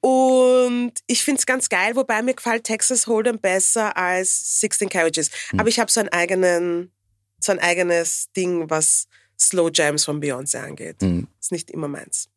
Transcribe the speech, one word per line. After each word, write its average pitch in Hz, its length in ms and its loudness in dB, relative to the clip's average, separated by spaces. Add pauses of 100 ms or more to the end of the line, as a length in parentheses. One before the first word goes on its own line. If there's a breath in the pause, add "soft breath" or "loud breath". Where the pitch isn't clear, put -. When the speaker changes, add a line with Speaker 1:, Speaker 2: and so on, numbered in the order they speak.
Speaker 1:
Und 254 920 4 (160)
ich 240 160 0
find's 277 200 0
ganz 254 240 0
geil, 208 280 0
wobei 240 260 0
mir 254 120 0
gefällt 233 300 -4
Texas 226 420 0
Hold'em 226 320 0
besser 196 580 0
als 185 640 -2
Sixteen 208 280 -2
Carriages. 165 420 0 (220 loud breath)
Speaker 2:
Mhm. - 80 0
Speaker 1:
Aber 214 80 4
ich 240 120 0
hab 226 100 0
so 233 100 2
einen 196 80 0
eigenen, 175 840 0 (480)
so - 120 0
ein 185 60 0
eigenes 175 760 0
Ding, 175 360 -2
was - 380 0 (300 soft breath)
Slow 170 360 2
Jams 151 300 2
von 147 180 -4
Beyoncé 135 400 -4
angeht. - 400 -10
Speaker 2:
Mhm. 90 240 0 (140)
Speaker 1:
Ist - 120 -6
nicht 165 180 -8
immer 156 180 -8
meins. - 480 -10